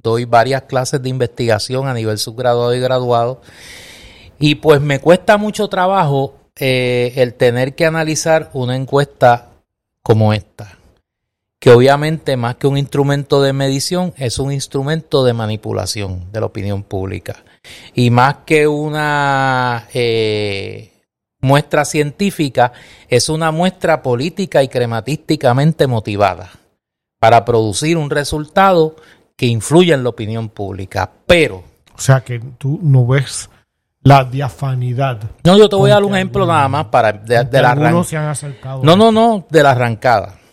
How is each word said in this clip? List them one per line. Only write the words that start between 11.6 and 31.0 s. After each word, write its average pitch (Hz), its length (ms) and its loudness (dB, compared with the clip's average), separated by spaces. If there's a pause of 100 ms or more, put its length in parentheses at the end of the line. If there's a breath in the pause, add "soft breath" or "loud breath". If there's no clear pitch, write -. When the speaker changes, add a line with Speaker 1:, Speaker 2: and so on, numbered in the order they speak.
Speaker 1:
obviamente 139 680 2
más 120 180 -4
que - 120 -2
un 139 100 0
instrumento 139 640 0
de 135 100 2
medición 139 640 -4
es 135 240 -6
un 139 140 -4
instrumento 139 720 -4
de 120 80 2
manipulación 104 1000 -6
de 110 80 -8
la 107 60 -4
opinión 101 380 -8
pública, 95 600 -10 (500 loud breath)
y 123 180 2
más 131 340 2
que 151 200 2
una... 143 1300 -2
Eh, 107 960 -4 (500)
muestra 143 440 0
científica, 143 880 -2 (380 loud breath)
es 123 180 2
una 160 240 -2
muestra 165 500 -2
política 156 600 -2
y - 60 -4
crematísticamente 135 1160 0
motivada 101 640 -2 (680)
para 113 240 6
producir 117 540 0
un 147 120 -4
resultado 156 840 0 (400 soft breath)
que - 120 -4
influya 151 480 2
en 131 80 -2
la 123 60 -2
opinión 113 380 -8
pública, 98 640 -8 (160)